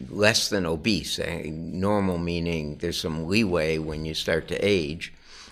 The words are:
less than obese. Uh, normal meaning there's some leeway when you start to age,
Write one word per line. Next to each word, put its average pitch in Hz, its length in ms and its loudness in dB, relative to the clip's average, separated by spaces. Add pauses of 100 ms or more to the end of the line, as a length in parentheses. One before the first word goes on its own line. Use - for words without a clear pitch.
less 104 400 4
than 98 160 2
obese. 82 520 0
Uh, 82 280 -4
normal 90 720 0
meaning 85 640 -2
there's 82 200 -2
some 80 260 -2
leeway 87 520 2
when 78 260 -4
you 80 100 -4
start 82 360 0
to 85 80 -4
age, 87 560 0 (380)